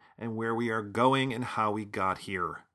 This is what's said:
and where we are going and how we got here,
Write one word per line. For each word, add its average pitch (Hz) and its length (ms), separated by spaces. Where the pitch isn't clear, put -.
and 113 200
where 113 180
we 117 160
are 110 120
going 127 500
and 120 120
how 110 280
we 107 120
got 98 340
here, 90 460